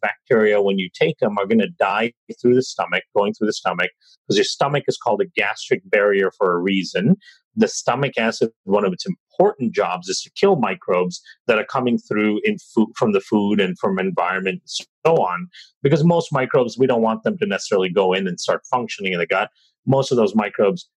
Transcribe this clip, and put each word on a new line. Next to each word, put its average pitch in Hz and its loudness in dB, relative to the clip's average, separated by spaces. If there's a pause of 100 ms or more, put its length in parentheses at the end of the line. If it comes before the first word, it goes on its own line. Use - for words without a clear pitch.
bacteria, 104 2
when 98 0
you 92 -4
take 160 -2
them, 104 -2
are 101 -2
gonna 104 2
die 104 -2 (260)
through 123 4
the 123 4
stomach, - -6 (100)
going 104 0
through 107 -2
the 107 0
stomach, 90 -4 (360)
'cause 101 0
your 98 4
stomach 143 -2
is 123 -2
called 104 -2
a 95 -2
gastric 104 -4
barrier 98 2
for 90 0
a 87 0
reason. 95 0 (400)
The 107 4
stomach 131 -2
acid, 113 0 (100)
one 101 0
of 92 0
its - -12
important 120 -2
jobs 90 -2
is - -6
to - -20
kill 196 4
microbes 92 -2 (280)
that 110 2
are 104 -2
coming 123 0
through 107 -2
in 107 -2
food, - 0
from 113 0
the 196 2
food 104 0
and 92 -2
from 98 -2
environment 92 -4
and - -12 (180)
so 165 4
on, 92 -2 (340)
because 143 2
most 170 2
microbes, 127 0
we 131 4
don't 120 2
want 110 0
them 107 -2
to 101 -2
necessarily 95 0
go 92 2
in 95 -2
and 87 -8
start - -4
functioning 107 -4
in 87 -2
the 87 -2
gut. 98 -2 (340)
Most 135 0
of 123 2
those 107 2
microbes 101 0 (120)